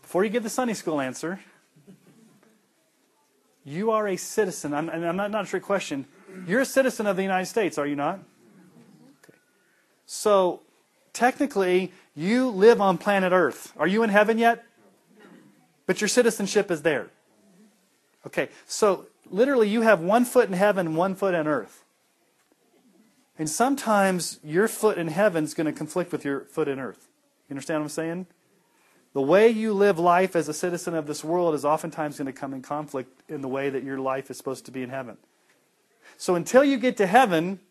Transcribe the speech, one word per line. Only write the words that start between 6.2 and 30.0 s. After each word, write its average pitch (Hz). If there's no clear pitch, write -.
You're 214
a 262
citizen 254
of 196
the 190
United 185
States, 196
are 143
you 143
not? 156
Okay. -
So, 190
technically, 190
you 233
live 208
on 190
planet 190
Earth. 160
Are 151
you 214
in 220
heaven 214
yet? 233
But 190
your 214
citizenship 208
is 156
there. 143
Okay, 143
so -
literally 226
you 226
have 214
one 214
foot 240
in 190
heaven, 185
one 180
foot 190
on 151
earth. 135
And 156
sometimes 202
your 170
foot 214
in 170
heaven's 160
gonna 156
conflict 175
with 143
your 139
foot -
in 135
earth. 113
You 139
understand 151
what 151
I'm 147
saying? 165
The 139
way 185
you 220
live 196
life 180